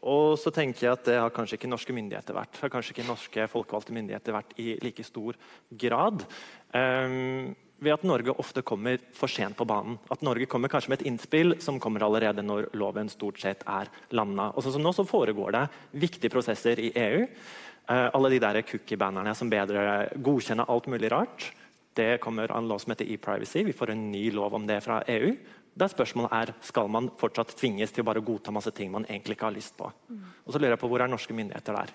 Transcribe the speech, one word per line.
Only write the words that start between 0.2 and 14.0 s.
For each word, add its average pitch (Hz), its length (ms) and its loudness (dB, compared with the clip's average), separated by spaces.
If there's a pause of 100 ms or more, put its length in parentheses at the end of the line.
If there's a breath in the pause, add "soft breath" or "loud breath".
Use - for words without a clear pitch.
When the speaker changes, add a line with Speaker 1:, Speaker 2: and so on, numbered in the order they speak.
Speaker 1:
så 156 160 0
tenker 135 320 0
jeg 123 80 6
at 127 140 -4
det 120 100 6
har 117 160 2
kanskje 110 240 -4
ikke 127 140 -6
norske 117 240 -6
myndigheter 104 420 -6
vært. - 240 -8
Har 139 80 -2
kanskje 120 240 -6
ikke 120 140 -6
norske 110 420 -4
folkevalgte 107 460 -4
myndigheter 107 400 -6
vært - 160 -4 (100)
i 113 240 -4
like 117 160 -6
stor 113 320 -8 (480 loud breath)
grad. 143 400 2 (560 loud breath)
Ehm, 131 800 0 (260)
ved 147 140 4
at 151 100 -2
Norge 123 320 4
ofte - 240 -4
kommer 120 400 0 (160)
for - 80 0
sent 104 320 -2
på 120 80 0
banen. 113 320 0 (160)
At - 80 -6
Norge 123 240 2
kommer 131 240 0
kanskje 131 240 0
med - 80 -2
et 143 80 -2
innspill 160 480 4
som 139 240 -4
kommer 107 240 2
allerede 104 400 4
når 104 320 0
loven 104 320 -2
stort 101 320 -8
sett 98 240 -4
er 101 240 -4 (240 loud breath)